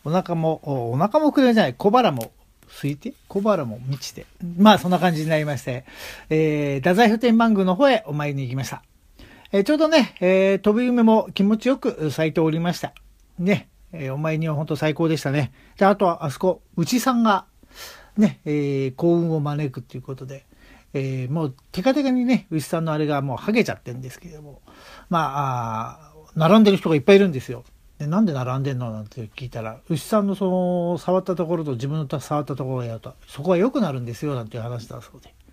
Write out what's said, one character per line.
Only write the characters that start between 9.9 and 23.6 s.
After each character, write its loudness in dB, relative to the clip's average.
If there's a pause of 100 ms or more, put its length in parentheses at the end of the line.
え 4
ー、 0
飛 2
び 0
梅 2
も 4
気 0
持 2
ち -2
よ 2
く -4
咲 -2
い -8
て 0
お 2
り -2
ま -2
し -6
た。 -8 (440)
ね、 0 (240)
え -8
ー、 -6
お -8
参 -4
り -4
は -2
本 -4
当 -4
最 0
高 0
で 0
し -10
た -2
ね。 -2 (240)
で、 2
あ 6
と 0
は 0
あ -2
そ -10
こ、 0 (140)
内 0
さ 0
ん 2
が、 4 (720)
ね、 2
え -2
ー、 -2
幸 2
運 0
を 0
招 -4
く -12
っ -12
て -16
い -12
う -16
こ -12
と -16
で、 -18 (480)
え -4
ー、 -4
も -2
う -4 (160)
テ -8
カ 4
テ 0
カ 0
に 0
ね、 0
牛 -4
さ -4
ん -4
の -2
あ -4
れ 0
が 0
も -4
う -6
剥 -4
げ 2